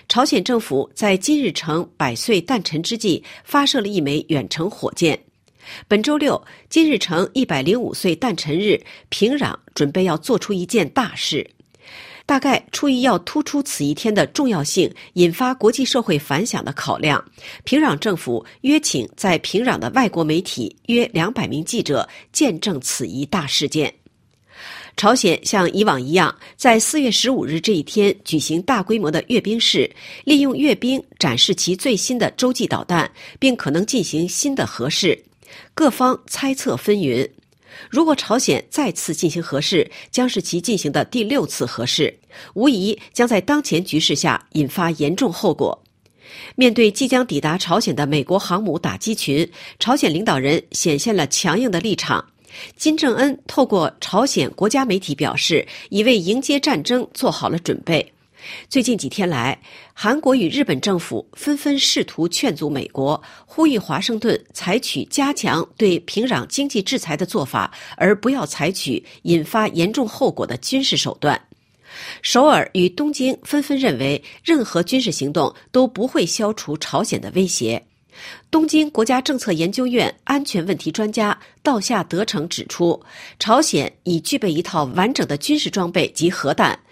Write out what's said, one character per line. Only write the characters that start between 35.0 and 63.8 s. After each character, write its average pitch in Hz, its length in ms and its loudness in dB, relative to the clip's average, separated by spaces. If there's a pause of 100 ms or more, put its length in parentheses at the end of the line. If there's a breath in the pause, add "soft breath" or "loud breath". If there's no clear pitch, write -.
各 311 160 4
方 254 380 0
猜 269 260 -2
测 262 240 -2
纷 208 180 2
纭。 131 320 0 (640 loud breath)
如 311 160 2
果 302 100 4
朝 233 220 0
鲜 156 320 0
再 262 220 -2
次 - 240 -6
进 175 120 0
行 165 140 -4
核 139 180 -4
试， - 300 2 (220 loud breath)
将 247 180 0
是 220 100 -4
其 175 220 -4
进 208 160 0
行 151 140 -4
的 139 140 0
第 240 180 -2
六 220 200 0
次 - 220 -4
核 117 180 -6
试， 127 320 -2 (380 loud breath)
无 247 160 2
疑 208 280 0 (160 loud breath)
将 240 140 2
在 220 140 2
当 294 220 0
前 170 200 0
局 156 160 -2
势 143 140 0
下 139 380 0
引 151 160 0
发 170 240 -2
严 151 240 -2
重 202 180 0
后 180 180 0
果。 143 300 -2 (760 loud breath)
面 254 160 6
对 214 200 4
即 262 160 -2
将 254 180 2
抵 143 160 -4
达 160 160 0
朝 180 220 0
鲜 175 160 0
的 143 100 0
美 143 180 0
国 180 140 0
航 190 240 -2
母 170 160 -2
打 95 180 -4
击 214 200 -4
群， 156 340 0 (300 loud breath)
朝 240 160 2
鲜 208 180 2
领 175 100 -2
导 170 140 2
人 143 240 2 (100)
显 143 280 0
现 220 160 0
了 160 100 2
强 170 340 0
硬 247 120 0
的 170 80 -2
立 202 160 -2
场。 104 280 -2 (520 loud breath)
金 311 200 0
正 269 200 2
恩 269 320 0
透 - 180 2
过 185 340 2
朝 208 240 0
鲜 175 280 0
国 208 180 0
家 269 160 2
媒 196 140 0
体 147 160 -6
表 151 200 -2
示， - 320 0 (220 loud breath)
已 202 140 2
为 233 160 4
迎 196 200 0
接 285 200 0
战 254 240 0
争 247 280 0
做 208 200 -2
好 131 180 -2
了 160 80 0
准 - 260 -4
备。 - 300 0 (560 loud breath)
最 262 120 2
近 226 160 0
几 139 120 -6
天 196 180 -2
来， 131 320 0 (340 loud breath)
韩 254 260 0
国 269 140 4
与 220 140 2
日 247 160 0
本 139 160 -2
政 196 180 0
府 - 360 -6
纷 294 240 -2
纷 285 200 0
试 269 280 0
图 - 200 -4
劝 175 300 -2
阻 147 140 -4
美 135 180 -4
国， 143 340 -2 (240 loud breath)
呼 320 220 2
吁 269 100 2
华 160 220 -4